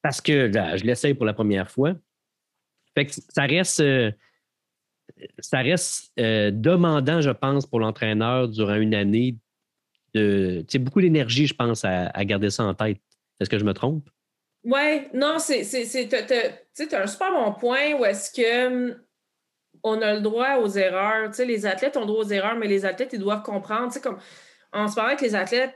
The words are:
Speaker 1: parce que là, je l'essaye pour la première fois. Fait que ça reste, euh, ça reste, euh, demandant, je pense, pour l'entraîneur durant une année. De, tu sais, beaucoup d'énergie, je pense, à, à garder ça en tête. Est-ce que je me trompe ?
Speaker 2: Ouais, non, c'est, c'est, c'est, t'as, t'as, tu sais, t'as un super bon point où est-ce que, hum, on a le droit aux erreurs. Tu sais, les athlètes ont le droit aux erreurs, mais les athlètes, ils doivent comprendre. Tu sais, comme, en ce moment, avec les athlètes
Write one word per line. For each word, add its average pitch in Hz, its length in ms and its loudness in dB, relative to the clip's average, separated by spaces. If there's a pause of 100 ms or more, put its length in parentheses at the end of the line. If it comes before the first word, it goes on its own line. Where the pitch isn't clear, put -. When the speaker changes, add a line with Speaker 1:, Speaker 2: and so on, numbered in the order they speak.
Speaker 1:
parce 139 220 -2
que 143 240 4
là, 98 300 0
je 92 80 -4
l'essaye 123 280 0
pour 135 140 -2
la 107 80 0
première 101 360 0
fois. 143 220 0 (1000)
Fait 143 100 2
que 143 80 -10
ça - 300 -4
reste, 160 380 0
euh, 131 300 4 (1300)
ça - 180 -2
reste, 151 600 -2
euh, 110 320 2
demandant, 156 680 4
je 143 100 2
pense, 135 360 0
pour 117 140 0
l'entraîneur 113 680 0
durant 107 280 0
une 107 180 2
année. 110 420 0 (760)
De, 98 460 2
tu - 120 -12
sais, 135 60 2
beaucoup 131 240 2
d'énergie, 147 440 4
je - 60 -2
pense, 120 320 -2
à, 90 220 0
à 98 180 -4
garder 101 240 0
ça 113 160 -2
en 98 80 0
tête. 107 240 -2 (420)
Est-ce 95 120 -4
que 110 80 0
je 104 60 0
me 101 100 2
trompe ? 143 340 -4 (560)
Speaker 2:
Ouais, 277 480 0
non, 294 260 0
c'est, 277 260 -2
c'est, 247 200 -4
c'est, 233 240 -4
t'as, 220 140 0
t'as, 233 260 0
tu - 80 -8 (160)
sais, 302 140 -8
t'as 240 160 -2
un - 40 -2
super - 240 -4
bon 247 220 0
point 254 400 0
où 262 140 2
est-ce 208 240 -2
que, 240 360 2
hum, 247 300 -2 (880)
on 220 180 0
a 208 120 2
le 214 80 -4
droit 233 340 0
aux 220 140 2
erreurs. 196 580 0
Tu 208 80 -12
sais, 247 80 0
les 226 220 -2
athlètes 208 300 -2
ont 262 40 0
le 220 60 -4
droit 214 180 0
aux 202 60 -6
erreurs, 208 260 0
mais 226 100 -4
les 196 180 2
athlètes, 262 280 -2
ils 226 80 -6
doivent 208 220 -2
comprendre. 214 460 -4
Tu 240 60 -10
sais, 285 60 -8
comme, 196 180 -6 (540)
en 208 160 -2
ce 208 80 -4
moment, 226 120 0
avec 285 120 0
les 233 140 0
athlètes 240 420 0